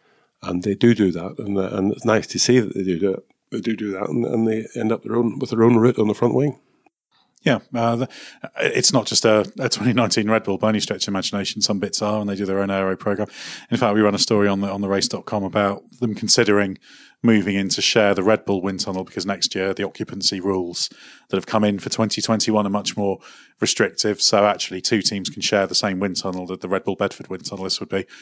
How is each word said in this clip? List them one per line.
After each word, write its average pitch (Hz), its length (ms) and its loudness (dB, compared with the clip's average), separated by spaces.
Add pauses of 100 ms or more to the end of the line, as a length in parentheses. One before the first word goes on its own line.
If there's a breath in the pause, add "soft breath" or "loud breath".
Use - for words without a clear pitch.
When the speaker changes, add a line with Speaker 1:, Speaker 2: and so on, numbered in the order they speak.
(420)
Speaker 1:
And 87 200 -4
they 101 120 0
do 117 200 6
do 101 180 4
that. 85 260 -8
And, 101 200 -2
uh, 92 140 0
and 101 200 2
it's - 120 -6
nice 110 240 2
to 117 100 -6
see 123 220 4
that 104 140 -2
they 98 100 -2
do 90 140 0
do 95 160 0
it. - 120 -12 (240)
They 113 100 -6
do 113 140 -4
do 104 180 -6
that. 95 160 -6
And, 120 180 -2
and 113 200 0
they 110 200 -2 (120)
end 110 140 0
up 110 100 -6
their 113 140 -4
own, 120 220 0
with 131 120 -6
their 113 140 4
own 117 120 8
route 113 220 4
on 107 80 4
the 104 80 2
front 120 200 0
wing. 135 260 0 (800)
Speaker 2:
Yeah, 117 180 2 (140)
uh, 117 220 0
the, 127 120 -2 (500 loud breath)
it's - 340 0
not 117 140 2
just - 180 0
a, 107 340 4
a 127 120 -2
twenty 113 240 0
nineteen 110 360 2
Red 110 140 2
Bull 95 140 -2
by 107 100 0
any 107 120 2
stretch 98 240 -4
of - 40 -4
imagination. 98 540 -4
Some 104 160 0
bits 98 240 -4
are, 107 180 0
and 104 80 -4
they 101 60 -4
do 98 100 -4
their 95 160 -2
own 98 100 -2
aero 95 280 0
program. 101 300 -2 (420 loud breath)
In 117 80 0
fact, 107 160 2
we 110 80 4
run 104 120 4
a 101 40 0
story 104 280 2
on 98 140 0
the, 101 80 -2
on 98 140 -4
the 98 80 -2
race 98 180 0
dot - 160 -10
com 104 180 -4
about 101 400 -2 (180)
them 113 140 -2
considering 101 640 2 (460 soft breath)
moving 104 320 4
in 98 160 -2
to - 100 -2
share 101 340 4
the 95 80 0
Red 107 220 2
Bull 98 160 0
wind 95 200 -4
tunnel 95 240 -6
because 92 200 -8
next 98 300 -4
year 95 180 0
the 98 140 -4
occupancy - 520 -4
rules 90 520 -2 (400 loud breath)
that 98 80 0
have 92 80 -6
come 107 180 2
in 101 140 2
for - 100 -8
twenty 110 320 -2
twenty-one 107 460 0
are - 20 -2
much 101 260 -4
more 98 260 -2 (380 loud breath)
restrictive. 104 600 0
So 104 240 4
actually, 92 380 0
two 110 180 0
teams 95 300 -4
can 101 100 -12
share 98 260 2
the 90 80 -4
same 95 240 -2
wind 95 200 -4
tunnel, 90 300 -6
that 92 120 -10
the - 80 -8
Red 95 160 -2
Bull 98 120 -2
Bedford 98 320 -4
wind 92 180 -10
tunnel, 95 180 -10
this - 160 -4
would - 80 -10
be, 95 160 -4 (180 loud breath)